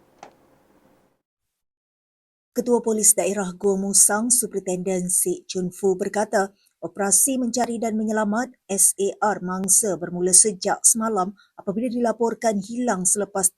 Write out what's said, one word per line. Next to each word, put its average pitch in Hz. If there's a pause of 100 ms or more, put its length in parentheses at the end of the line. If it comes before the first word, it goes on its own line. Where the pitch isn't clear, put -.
(2500)
Ketua 240
Polis 220
Daerah 185
Gua 196
Musang, 208
Superintendent 185
Sik -
Chun 180
Fu, 190
berkata, 202 (240)
operasi 196
mencari 233
dan 220
menyelamat 214 (240)
S -
A 196
R 180
mangsa 185
bermula 175
sejak 185
semalam 214 (240)
apabila 220
dilaporkan 226
hilang 226
selepas 190